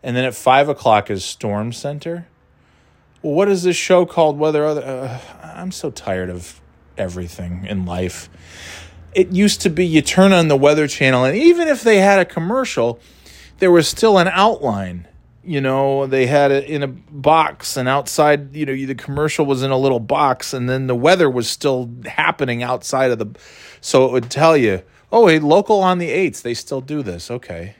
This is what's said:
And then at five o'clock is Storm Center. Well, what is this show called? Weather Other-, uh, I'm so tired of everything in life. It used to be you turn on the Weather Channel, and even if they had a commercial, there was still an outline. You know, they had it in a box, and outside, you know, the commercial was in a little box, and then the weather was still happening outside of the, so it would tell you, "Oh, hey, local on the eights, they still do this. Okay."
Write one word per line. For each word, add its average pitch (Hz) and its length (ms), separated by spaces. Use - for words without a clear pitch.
And 123 140
then 127 80
at 123 100
five 139 340
o'clock 110 420
is 95 140
Storm 107 480
Center. 160 560
Well, 151 100
what 190 160
is 190 140
this 180 140
show 180 280
called? 156 340
Weather 151 280
Other-, 151 180
uh, 127 360
I'm 170 300
so - 180
tired 92 380
of 90 320
everything 90 680
in 95 200
life. 87 420
It 185 180
used 202 300
to 185 80
be 170 160
you 156 160
turn 190 300
on 170 160
the 143 80
Weather 147 300
Channel, 131 380
and 143 120
even 339 320
if 269 140
they 220 160
had 196 200
a 175 80
commercial, 170 760
there 185 120
was 170 180
still 214 300
an 175 100
outline. 110 800
You 151 180
know, 135 460
they 131 200
had 143 240
it 139 140
in 147 180
a 139 60
box, 151 880
and 127 120
outside, 143 680
you 151 120
know, 131 80
the 135 200
commercial 147 520
was 135 160
in 135 80
a 131 80
little 131 220
box, 139 520
and 123 160
then 131 200
the 123 60
weather 156 360
was 123 180
still 127 400
happening 131 600
outside 127 480
of 107 60
the, 107 200
so 131 260
it 120 60
would 123 160
tell 156 280
you, 104 260
"Oh, 214 160
hey, 160 100
local 196 420
on 180 180
the 170 120
eights, 170 300
they 120 120
still 131 280
do 143 220
this. 87 280
Okay." 95 500